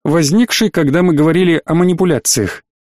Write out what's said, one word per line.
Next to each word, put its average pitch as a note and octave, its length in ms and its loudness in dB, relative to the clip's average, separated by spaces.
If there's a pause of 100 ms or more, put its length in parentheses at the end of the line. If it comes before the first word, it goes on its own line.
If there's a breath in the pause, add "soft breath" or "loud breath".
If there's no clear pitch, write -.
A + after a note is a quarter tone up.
возникший, E3+ 680 0
когда D#3 320 0
мы F3+ 120 2
говорили E3 520 2
о - 80 -2
манипуляциях. E3 880 0 (360)